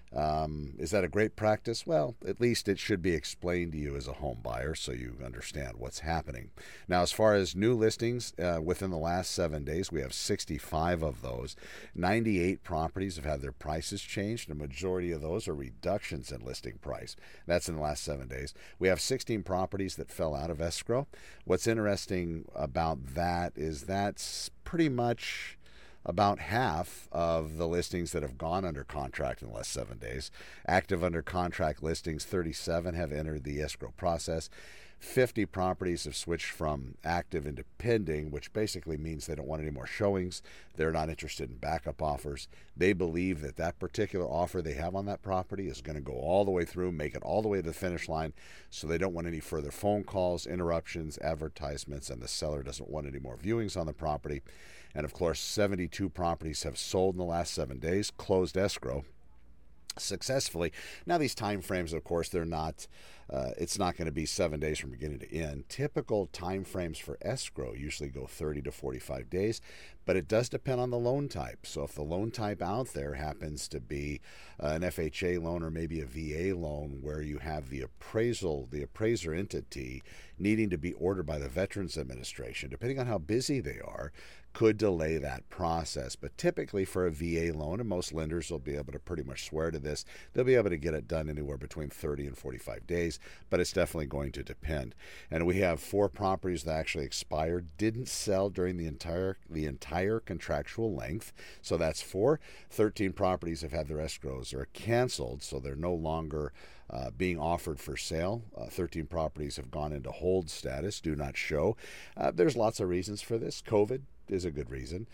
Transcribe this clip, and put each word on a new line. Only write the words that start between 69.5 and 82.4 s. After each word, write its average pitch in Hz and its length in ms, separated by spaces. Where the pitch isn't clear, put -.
but 92 100
it - 120
does 127 200
depend 127 320
on 123 80
the 120 100
loan 131 300
type. 62 380
So - 160
if 71 100
the 73 100
loan 90 280
type 104 320
out 113 320
there 71 200
happens 73 540
to 73 120
be, 71 420
uh, 73 100
an 80 140
F 90 160
H 78 240
A 90 140
loan 85 260
or 80 80
maybe 80 300
a 73 60
V 78 420
A 95 80
loan 73 460
where 76 180
you 76 160
have 73 320
the 65 140
appraisal, 92 880
the 73 120
appraiser 98 520
entity 69 680
needing 107 320
to 87 80
be 76 160
ordered 90 320
by 78 120
the 69 100
Veterans 90 500
Administration, 64 720